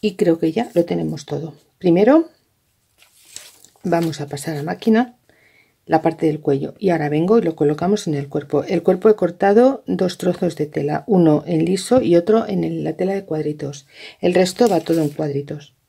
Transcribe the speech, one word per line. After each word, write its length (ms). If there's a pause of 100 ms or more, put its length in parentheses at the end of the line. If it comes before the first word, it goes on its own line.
Y 120
creo 220
que 140
ya 220
lo 100
tenemos 400
todo. 300 (240)
Primero 500 (1600)
vamos 360
a 60
pasar 320
a 40
máquina 540 (680)
la 160
parte 240
del 140
cuello 380
y 120
ahora 180
vengo 300
y 20
lo 160
colocamos 500
en 60
el 160
cuerpo. 360
El 180
cuerpo 260
he 80
cortado 680
dos 320
trozos 380
de 100
tela, 400
uno 400
en 180
liso 380
y 140
otro 300
en 180
el, 200
la 140
tela 160
de 100
cuadritos. 600 (340)
El 140
resto 340
va 120
todo 200
en 80
cuadritos. 680 (140)